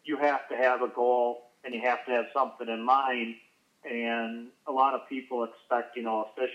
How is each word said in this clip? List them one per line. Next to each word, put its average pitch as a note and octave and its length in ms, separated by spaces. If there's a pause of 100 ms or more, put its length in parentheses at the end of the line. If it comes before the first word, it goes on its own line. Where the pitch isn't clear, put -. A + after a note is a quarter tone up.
you D3 120
have C#3+ 320
to C3 80
have B2+ 260
a B2 60
goal A#2+ 640 (140)
and B2+ 100
you A2+ 80
have B2 240
to C3 60
have A#2 220
something B2+ 340
in A2+ 140
mind. B2 540 (480)
And A#2 640 (180)
a D3+ 60
lot C3 220
of - 140
people B2+ 360
expect, - 520
you A#2+ 60
know, A2 200
a - 180
fish B2+ 140